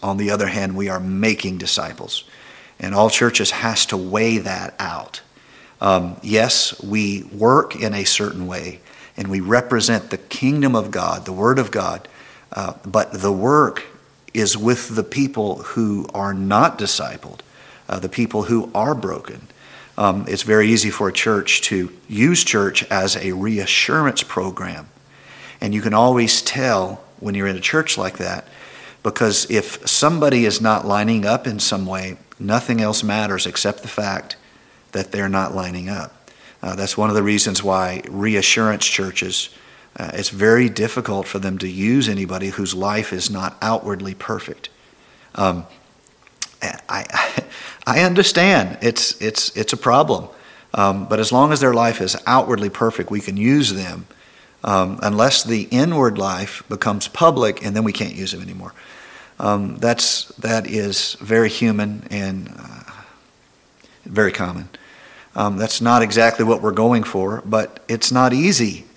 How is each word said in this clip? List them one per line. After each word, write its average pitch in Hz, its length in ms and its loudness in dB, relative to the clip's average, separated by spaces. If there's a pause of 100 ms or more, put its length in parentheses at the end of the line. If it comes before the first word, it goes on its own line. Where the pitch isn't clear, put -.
On 98 140 -2
the 101 140 -2
other 101 160 0
hand, 95 280 -4
we 98 140 -4
are 92 100 -4
making 95 600 -2
disciples. - 640 -6 (560)
And 95 140 -6
all 107 160 6
churches 113 400 2
has 113 360 -2
to 101 100 -4
weigh 107 420 0
that 92 400 -6
out. 85 420 -10 (580)
Um, 92 440 0
yes, 110 580 2
we 101 500 -2
work 117 440 4
in 104 180 -4
a 101 100 -4
certain 92 440 -2
way, 90 340 -10 (340)
and 98 140 -6
we 95 100 -2
represent 113 720 2
the 95 80 -6
kingdom 135 580 0
of 101 140 0
God, 90 360 -4
the 95 60 -10
word 110 280 0
of 120 100 -2
God, 92 380 -6 (440)
uh, 95 220 -8 (100)
but 98 300 0
the 98 180 0
work 123 540 2 (480)
is 110 240 0
with 117 380 0
the 110 80 0
people 123 540 -2
who 104 560 -2
are 98 200 -4
not 98 460 2
discipled, - 640 -6 (460)
uh, - 120 -4
the 92 100 -6
people 110 340 -2
who 113 300 0
are 123 220 0
broken. - 520 -8 (500)
Um, 98 300 0
it's - 160 -4
very 107 260 6
easy 110 200 4
for 98 180 -2
a 92 60 -2
church - 500 0
to 90 280 -2 (160)
use 131 360 2
church 101 460 0
as 98 260 0
a 95 180 -4
reassurance 110 920 0
program. 90 640 -6 (720)
And 104 160 -2
you 104 60 0
can 104 120 0
always 120 480 4
tell 98 640 -2 (160)
when 101 160 -6
you're 98 120 -2
in 95 100 -4
a 87 40 -12
church 156 360 0
like 92 200 -4
that, 90 300 -6 (560)
because 107 480 0
if - 360 -2
somebody 147 580 4
is 104 160 0
not 107 260 2
lining 104 380 2
up 113 200 0
in 107 140 -4
some 98 260 -2
way, 95 320 -6 (240)
nothing 113 400 0
else 107 220 0
matters 101 420 -2
except 101 360 -2
the 127 60 -14
fact 101 480 -6 (560)
that 95 200 -6
they're 101 180 -2
not 95 260 -2
lining 90 340 -6
up. - 400 -12 (320)
Uh, 92 140 -6
that's 98 220 -4
one 107 120 2
of 104 60 0
the 104 80 2
reasons 104 400 0
why 95 460 0
reassurance 104 760 2
churches, 92 640 -4 (460)
uh, 82 180 -10
it's 104 160 -4
very 113 400 4
difficult 104 580 -4
for 101 120 -6
them 95 180 -4
to 95 100 -6
use 110 420 2
anybody 98 400 -4
whose 92 260 -4
life 101 380 -2
is 92 160 -4
not 92 320 -6
outwardly 98 520 -2
perfect. - 560 -8 (640)
Um, 90 300 0 (960)
I, - 180 -8 (100)
I, - 540 -6 (440)
<laughs> - 0 -
I 123 140 4
understand 180 800 4
it's, - 400 0
it's, - 340 -2
it's 107 180 -2
a 117 40 -2
problem, 120 500 4 (460)
um, 98 340 0
but 110 120 0
as 110 120 0
long 135 200 6
as 147 80 2
their 127 140 4
life 117 280 2
is 95 140 -2 (120)
outwardly 120 420 2
perfect, 104 400 -2
we 104 120 -2
can 98 160 -6
use 123 360 4
them, 90 340 -8 (560)
um, 95 380 2
unless 107 420 2
the 110 280 -2
inward 131 480 2
life 98 500 -4
becomes 104 380 -2
public, 131 580 2
and 101 100 -4
then 110 80 0
we 104 100 0
can't 101 200 -6
use 92 200 -8
them 90 80 -12
anymore. 92 320 -14 (680)
Um, 104 360 0
that's, - 480 2 (100)
that 110 320 -2
is 101 480 -2
very 110 340 4
human 104 600 0
and, 95 440 -6
uh, - 360 -18 (1160)
very 101 260 2
common. 90 380 -6 (640)
Um, 104 220 0
that's 110 240 -2
not 117 220 6
exactly 113 420 4
what 110 160 4
we're 107 100 0
going 110 320 4
for, 101 400 -4
but 107 440 -2
it's 117 240 -2
not 127 220 4
easy. 127 520 2 (120)